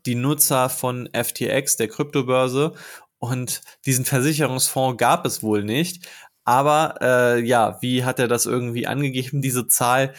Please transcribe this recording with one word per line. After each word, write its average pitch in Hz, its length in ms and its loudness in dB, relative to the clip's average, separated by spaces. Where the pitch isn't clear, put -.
die 123 80 -2
Nutzer 131 560 2
von 123 420 -4
F 117 200 -2
T 117 180 -4
X, 135 280 0
der 113 100 0
Kryptobörse. 131 880 0
Und 127 440 -6
diesen 127 180 0
Versicherungsfonds 131 920 0
gab 147 260 4
es - 160 -4
wohl 104 220 0
nicht. 139 440 -4
Aber, 147 540 2
äh, 123 420 4
ja, 117 380 2
wie 127 220 0
hat 127 160 -2
er 123 80 2
das 117 180 0
irgendwie 120 400 -4
angegeben, 131 560 -4
diese 123 260 -2
Zahl? 131 520 2